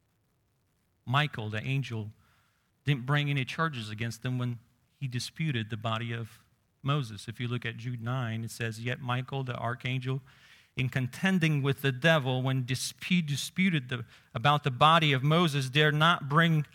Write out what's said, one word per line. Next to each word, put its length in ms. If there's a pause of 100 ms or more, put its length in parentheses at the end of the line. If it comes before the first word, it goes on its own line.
(1080)
Michael, 440
the 120
angel, 480 (760)
didn't 220
bring 240
any 140
charges 460
against 340
him 140
when 200 (400)
he 80
disputed 640
the 60
body 360
of 160 (540)
Moses. 460
If 120
you 80
look 160
at 120
Jude 260
nine, 420
it 60
says, 300
"Yet 200
Michael, 440
the 120
archangel, 680 (540)
in 120
contending 760
with 200
the 100
devil 500
when 220
dis-, 300 (120)
he 160
disputed 680
the, 160 (300)
about 300
the 60
body 420
of 100
Moses, 480
dared 240
not 340
bring 460